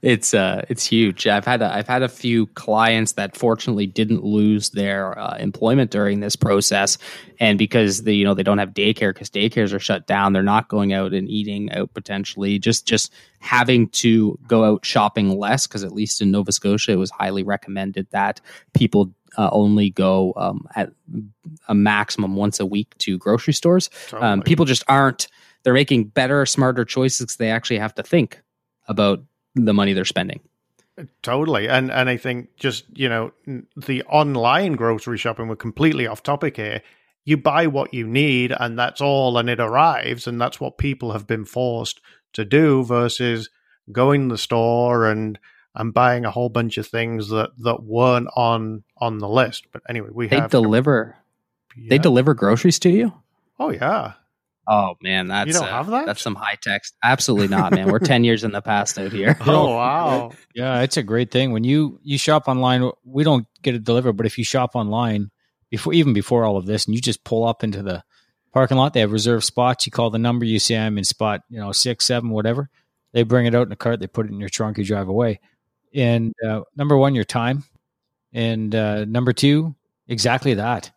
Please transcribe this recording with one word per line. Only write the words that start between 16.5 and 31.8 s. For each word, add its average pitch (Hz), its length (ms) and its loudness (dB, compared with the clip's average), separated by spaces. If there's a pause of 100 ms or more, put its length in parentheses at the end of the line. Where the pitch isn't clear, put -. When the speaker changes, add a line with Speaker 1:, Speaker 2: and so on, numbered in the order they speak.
Speaker 1:
Scotia, 104 400 0
it 98 60 2
was 92 120 -2
highly 98 340 -4
recommended 98 680 -6
that 101 300 -2 (320)
people, 101 400 2 (240)
uh, 104 160 0
only 104 380 4
go, 95 440 2
um, 98 400 -6
at 104 160 -4 (800)
a 110 40 0
maximum 104 640 2
once 104 240 -2
a 101 60 -2
week 104 320 -6
to 95 200 -4
grocery 117 360 0
stores. 180 360 2 (220)
Um, 110 80 -10
Speaker 2:
Totally. 104 240 2
Speaker 1:
people 160 220 4
just 131 240 0
aren't. 135 380 4 (360)
They're 127 100 4
making 131 360 4
better, 135 360 2
smarter 127 380 0
choices 127 420 -2
'cause - 120 -12
they 113 140 -2
actually 117 280 -2
have 107 160 -6
to - 80 -8
think - 380 0 (460)
about 101 340 0 (320)
the 113 180 2
money 101 220 2
they're 95 100 0
spending. - 360 -4 (840)
Speaker 2:
Totally. 127 460 -2
And, 131 240 0